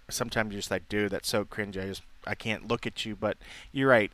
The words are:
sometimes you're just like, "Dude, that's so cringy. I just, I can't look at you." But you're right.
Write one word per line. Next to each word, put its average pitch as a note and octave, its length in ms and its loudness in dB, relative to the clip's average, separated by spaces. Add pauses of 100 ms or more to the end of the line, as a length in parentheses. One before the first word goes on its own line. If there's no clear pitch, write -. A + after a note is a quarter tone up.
sometimes A#2 420 0
you're G2+ 80 -6
just - 120 -6
like, F#2 180 -2
"Dude, G#2 220 2
that's - 180 -2
so G#2 160 2
cringy. G2 360 -4
I F#2+ 60 -4
just, G2 140 -6 (260)
I G#2+ 80 -4
can't A2 320 -2
look A#2 180 0
at - 200 -4
you." A2 100 -4
But G#2 220 0 (340)
you're C3+ 180 4
right. A2 240 8